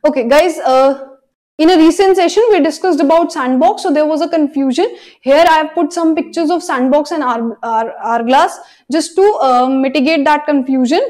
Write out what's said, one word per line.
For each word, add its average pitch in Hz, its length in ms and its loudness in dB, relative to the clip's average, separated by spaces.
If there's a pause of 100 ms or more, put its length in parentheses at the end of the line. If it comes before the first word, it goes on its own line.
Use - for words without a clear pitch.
Okay, 254 220 -2
guys, 311 300 2
uh, 269 560 0 (440)
in 320 120 4
a 359 60 4
recent 359 380 4
session, 370 360 2
we 370 80 4
discussed 302 400 -2
about 330 320 2
sandbox, 285 500 0
so 370 100 -2
there 302 140 2
was 302 160 -2
a 330 80 -4
confusion. 302 680 -2 (260)
Here 285 280 2
I 320 40 4
have 311 200 -2
put 320 180 -2
some 330 220 0
pictures 320 380 -4
of 349 100 -2
sandbox 294 500 -2
and 311 120 -4
hour, 233 400 -4
hour, 226 360 -4
hourglass 233 600 -2 (320)
just 320 240 -4
to, 415 260 2
uh, 254 260 2
mitigate 269 580 0
that 294 200 0
confusion 269 640 0